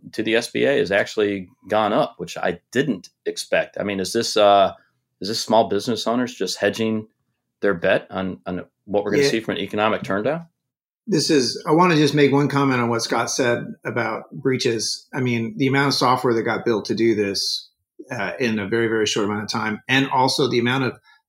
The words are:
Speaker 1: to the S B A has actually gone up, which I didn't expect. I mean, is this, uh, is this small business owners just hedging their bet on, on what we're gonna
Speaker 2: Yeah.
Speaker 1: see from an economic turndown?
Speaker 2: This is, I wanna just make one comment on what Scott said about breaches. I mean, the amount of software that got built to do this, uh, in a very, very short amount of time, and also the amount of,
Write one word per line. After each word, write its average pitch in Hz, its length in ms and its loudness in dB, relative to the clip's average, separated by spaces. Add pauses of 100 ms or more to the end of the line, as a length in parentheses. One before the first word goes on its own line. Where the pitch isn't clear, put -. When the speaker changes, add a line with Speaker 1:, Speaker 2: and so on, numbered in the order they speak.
(140)
Speaker 1:
to 110 100 -4
the 110 120 2
S 117 140 0
B 117 140 -2
A 135 140 2
has 90 140 0
actually 101 560 0 (220)
gone 104 240 2
up, 135 240 -2
which 85 200 -10
I 87 220 -4 (120)
didn't 127 380 -2 (160)
expect. - 540 -2
I 98 40 -4
mean, 98 160 -4
is 92 120 -6
this, 117 240 -2
uh, 101 380 6 (480)
is 95 60 -8
this 113 160 -4
small 110 260 4
business 104 380 -2
owners 123 260 -2
just - 240 -6
hedging 110 500 -2 (520)
their 101 160 2
bet 95 340 0
on, 95 380 -6
on 92 180 -6 (200)
what 101 180 0
we're 107 80 -4
gonna 139 120 4
Speaker 2:
Yeah. 139 60 2
Speaker 1:
see 117 120 0
from 98 160 -4
an 85 40 -4
economic 104 400 0
turndown? 113 460 -4 (580)
Speaker 2:
This 170 240 0
is, 127 380 0
I 156 60 2
wanna 175 240 6
just 147 180 4
make 143 160 6
one 143 160 2
comment 139 340 2
on 117 80 0
what 117 140 -2
Scott 120 260 -2
said 120 360 0 (200)
about 110 460 -4
breaches. 123 800 -2
I 151 60 -4
mean, 117 380 -2
the 135 100 0
amount 139 220 2
of 131 40 0
software 127 400 2
that 113 100 0
got 107 220 -4
built 110 200 0
to 110 100 -4
do 113 180 2
this, 101 560 -4 (420)
uh, 98 280 -6
in 113 180 -2
a 101 100 -4
very, 113 200 0
very 110 180 0
short 107 220 0
amount 104 160 -4
of 104 60 -8
time, 107 380 -4
and 135 220 2
also 131 400 2
the 123 100 0
amount 127 260 0
of, 113 140 -6 (300)